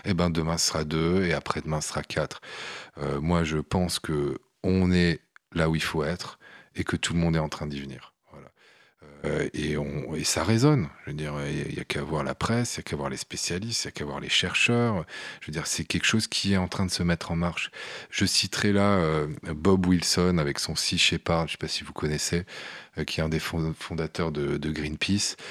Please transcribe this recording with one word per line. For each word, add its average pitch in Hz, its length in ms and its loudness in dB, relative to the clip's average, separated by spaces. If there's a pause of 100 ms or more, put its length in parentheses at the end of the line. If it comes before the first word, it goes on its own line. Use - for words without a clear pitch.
et 104 80 2
ben 87 180 4
demain 82 280 0
ce - 80 2
sera 80 160 0
deux, 82 400 2
et 87 100 2
après-demain 76 480 -2
ce - 100 -6
sera - 120 -4
quatre. - 380 -4 (580)
Euh, 71 220 -2
moi 85 240 2
je 78 140 0
pense 87 420 0
que 73 360 -2 (280)
on 92 260 4
est 87 300 4 (320)
là 80 180 2
où 80 60 4
il 76 60 0
faut 80 200 -2
être, - 380 -6 (340)
et - 80 -4
que - 140 -2
tout - 180 -2
le 85 60 2
monde 82 160 4
est - 20 2
en 78 100 0
train 76 200 -6
d'y 71 120 -6
venir. 67 320 -12 (200)
Voilà. 71 180 -20 (720)
Euh, 73 300 -2
et 76 240 -2
on, 73 360 -4
et 78 100 -4
ça - 200 0
résonne. 113 440 4 (160)
Je - 60 -8
veux 76 60 -6
dire, 76 160 -4 (140)
il 73 100 -4
y 71 60 -2
a, - 60 -6
il 69 60 -8
y - 60 -6
a - 40 -10
qu'à 73 180 -4
voir 73 220 -2
la 71 100 -4
presse, - 400 0
il - 40 -6
y - 20 -6
a - 20 -8
qu'à - 140 -6
voir 71 120 -4
les 67 80 -6
spécialistes, 98 680 -4
il - 20 -6
y - 20 -8
a - 20 -10
qu'à - 140 -8
voir 71 160 -6
les - 80 -8
chercheurs. 113 800 2 (340)
Je - 60 -16
veux 76 60 -8
dire, 80 140 -4
c'est - 180 -2
quelque - 200 -2
chose 110 220 2
qui - 260 0
est 95 60 4
en 90 100 0
train - 160 -2
de 90 60 0
se - 120 -2
mettre 87 280 0
en 85 60 0
marche. 85 340 -2 (400)
Je - 160 2
citerai - 460 2
là, 101 260 6
euh, 78 280 2 (280)
Bob 92 320 6
Wilson 90 500 4
avec 71 220 0
son - 180 -4
Sea - 220 0
Shepherd, 82 500 2
je - 40 -8
sais - 60 -8
pas 80 100 -6
si - 160 -6
vous - 100 -14
connaissez, 78 500 0 (540)
euh, 78 60 -4
qui - 160 -2
est - 20 2
un 80 80 0
des 78 100 0
fond-, 80 380 -2
fondateurs 82 520 -4
de, 71 280 -2
de 76 120 -2
Greenpeace, 76 640 -2 (140)